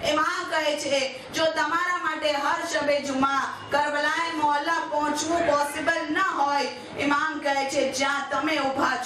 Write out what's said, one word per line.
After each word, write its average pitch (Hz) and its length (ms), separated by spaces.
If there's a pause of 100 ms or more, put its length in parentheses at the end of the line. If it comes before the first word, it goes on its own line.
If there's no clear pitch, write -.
ઇમામ 311 420
કહે 302 300
છે, 269 400 (140)
"જો 320 120
તમારા 330 520
માટે 311 340
હર 294 360
શબે 285 320
જુમા 269 540 (180)
કરબલાએ 302 640
મોહલ્લા 294 380 (160)
પહોંચવું 302 500
possible 294 540 (160)
ન 311 80
હોય," 285 460 (360)
ઇમામ 294 400
કહે 277 300
છે, 269 220
"જ્યાં 269 380
તમે 294 280
ઊભા 262 480